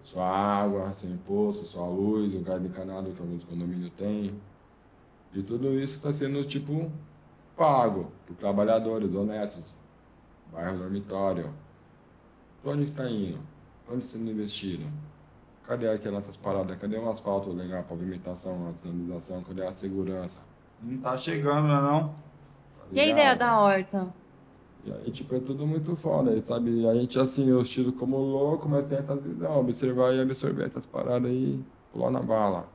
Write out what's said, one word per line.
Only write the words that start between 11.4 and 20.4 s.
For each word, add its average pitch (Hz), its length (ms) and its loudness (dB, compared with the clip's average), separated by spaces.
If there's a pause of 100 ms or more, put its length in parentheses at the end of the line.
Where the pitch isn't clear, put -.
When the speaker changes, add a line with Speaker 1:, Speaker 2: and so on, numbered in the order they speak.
Speaker 1:
Pra 143 100 -2
onde 143 120 2
que 143 60 -6
tá 131 180 -4
indo? 98 300 -2 (460)
Pra 120 100 -8
onde 127 100 -4
tá - 60 -16
sendo 113 180 -6
investido? 101 560 -6 (840)
Cadê 120 200 -2
aquelas 101 500 -4
paradas? 92 420 -2
Cadê 104 180 -4
um 113 140 -4
asfalto 98 400 -2
legal, 90 320 -6
pavimentação, 90 840 -6
a 85 80 -8
sinalização? 87 680 -8
Cadê 92 220 -8
a 92 60 -4
segurança? 92 680 -4 (420)